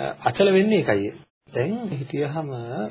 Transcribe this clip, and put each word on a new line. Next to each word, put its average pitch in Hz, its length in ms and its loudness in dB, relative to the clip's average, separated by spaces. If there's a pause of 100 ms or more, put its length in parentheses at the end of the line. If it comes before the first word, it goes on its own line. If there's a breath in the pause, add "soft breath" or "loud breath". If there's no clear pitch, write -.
(220)
අචල 196 300 4
වෙන්නේ 196 280 4
ඒකයි. 107 320 0 (400)
දැන් 139 220 0 (160)
හිතියහම 143 600 -4 (420)